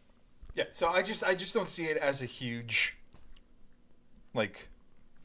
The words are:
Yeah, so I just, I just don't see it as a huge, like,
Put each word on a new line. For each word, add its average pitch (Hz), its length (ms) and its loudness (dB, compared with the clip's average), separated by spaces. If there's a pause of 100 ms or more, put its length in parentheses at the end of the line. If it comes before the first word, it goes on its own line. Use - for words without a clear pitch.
(540)
Yeah, 147 180 -2
so 170 160 0
I 180 140 4
just, 202 220 2
I 190 120 4
just 185 180 4
don't 202 140 2
see 170 180 2
it 156 100 0
as 139 260 2
a - 20 -2
huge, 117 720 -2 (1400)
like, - 340 -2 (560)